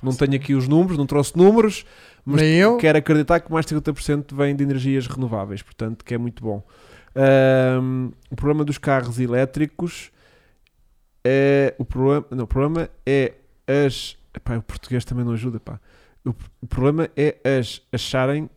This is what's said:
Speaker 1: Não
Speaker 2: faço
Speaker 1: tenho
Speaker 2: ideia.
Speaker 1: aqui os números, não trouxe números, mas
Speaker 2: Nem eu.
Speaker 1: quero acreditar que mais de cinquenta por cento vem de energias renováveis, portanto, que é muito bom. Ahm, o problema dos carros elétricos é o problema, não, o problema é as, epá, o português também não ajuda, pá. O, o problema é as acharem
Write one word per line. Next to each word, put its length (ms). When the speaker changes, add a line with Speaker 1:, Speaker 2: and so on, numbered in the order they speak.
Speaker 1:
Não 120
Speaker 2:
faço 60
Speaker 1:
tenho 100
Speaker 2:
ideia. 120
Speaker 1:
aqui 120
os 160
números, 280
não 80
trouxe 320
números, 480
mas 180
Speaker 2:
Nem 140
eu. 220
Speaker 1:
quero 200
acreditar 440
que 100
mais 140
de 60
cinquenta 220
por 80
cento 320
vem 220
de 80
energias 420
renováveis, 560
portanto, 440
que 80
é 40
muito 240
bom. 220
Ahm, 1000
o 60
problema 260
dos 140
carros 420
elétricos 920
é 540
o 80
problema, 460
não, 120
o 40
problema 420
é 280
as, 500
epá, 240
o 40
português 420
também 220
não 80
ajuda, 260
pá. 200
O, 40
o 60
problema 480
é 200
as 220
acharem 640